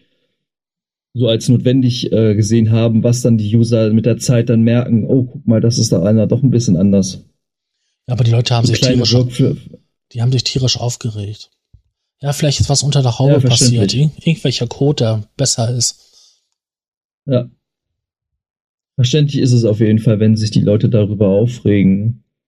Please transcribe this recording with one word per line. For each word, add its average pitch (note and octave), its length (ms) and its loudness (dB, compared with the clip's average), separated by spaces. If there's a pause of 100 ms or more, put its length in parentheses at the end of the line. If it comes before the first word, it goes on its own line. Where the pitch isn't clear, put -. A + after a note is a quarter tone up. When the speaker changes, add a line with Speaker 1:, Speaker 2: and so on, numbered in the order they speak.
(1120)
Speaker 1:
so A#2+ 160 0
als A2+ 200 -2
notwendig, B2 640 0
äh, A2 220 2
gesehen A2 360 2
haben, A2+ 320 2
was A#2+ 180 0
dann A#2 160 2
die G#2+ 180 -2
User A2+ 380 2
mit A2 140 2
der A2+ 120 0
Zeit A#2 300 0
dann A2+ 140 2
merken, A#2 440 0
„Oh, B2+ 180 0
guck - 220 -14
mal, A2+ 140 2
das A#2 180 0
ist A2+ 140 -2
da F#2 100 2
einer G#2+ 260 2
doch B2 140 0
ein B2+ 80 2
bisschen A#2 260 2
anders.“ G2 480 0 (800)
Speaker 2:
Ja, B2 80 -6
aber B2 100 0
die A#2 60 2
Leute A#2+ 240 0
haben A#2 100 0
Speaker 1:
So A#2+ 80 0
Speaker 2:
sich - 80 -4
Speaker 1:
kleine B2 220 2
Speaker 2:
tierisch A2 140 0
auf-, B2 240 0
Speaker 1:
Workflow- - 380 -4 (340)
Speaker 2:
die A#2 100 -6
haben B2+ 100 0
sich B2 120 -2
tierisch B2+ 340 -4
aufgeregt. G#2+ 720 -10 (720)
Ja, C#3+ 100 -2
vielleicht C#3+ 280 -2
ist - 80 0
was - 160 0
unter C#3+ 180 0
der A#2+ 160 -2
Haube C#3 160 2
Speaker 1:
Ja, C#3 60 4
Speaker 2:
passiert. A#2+ 500 2
Speaker 1:
verständlich. C#3+ 280 -2
Speaker 2:
Ir-, - 100 -20
irgendwelcher C#3+ 400 -2
Code, C#3+ 360 -2
der A2 320 -2
besser B2 380 -2
ist. - 680 -10 (840)
Speaker 1:
Ja. B2 240 -2 (1500)
Verständlich C#3+ 460 0
ist B2 100 2
es A2+ 120 2
auf G#2 160 0
jeden A2 180 2
Fall, A2 220 0
wenn A2 160 2
sich G#2+ 160 -2
die - 80 2
Leute G#2 300 2
darüber G#2 380 0
aufregen. G2+ 960 0 (260)